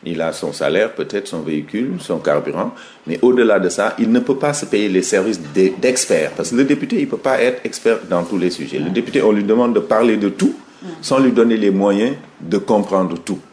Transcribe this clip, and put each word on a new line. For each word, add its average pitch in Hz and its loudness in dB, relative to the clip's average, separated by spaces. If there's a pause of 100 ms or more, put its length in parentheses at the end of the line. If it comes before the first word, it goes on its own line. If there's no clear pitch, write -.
Il 82 -6
a 82 -2
son 76 -6
salaire, 85 0
peut-être - -6
son 85 -8
véhicule, 80 -4
son 85 -6
carburant. 76 -2 (360)
Mais 120 -4
au-delà 120 4
de 92 0
ça, 101 -2
il 113 2
ne 123 4
peut 131 0
pas 147 -2
se - -6
payer 104 0
les 92 2
services 98 0
d'e-, 92 2
d'experts. 104 0
Parce 82 -4
que 120 -2
le 135 4
député, 147 0
il 147 0
ne - -6
peut 113 -4
pas 127 0
être 127 0
expert 113 0 (100)
dans 87 0
tous 95 -4
les 87 2
sujets. 69 -8
Le 78 -2
député, 117 -2
on 107 4
lui 104 2
demande 117 2
de 107 4
parler 110 2
de 101 0
tout, - 0 (480)
sans 135 0
lui 131 4
donner 117 4
les 104 2
moyens 101 2 (260)
de 82 -2
comprendre 95 0
tout. - -8 (120)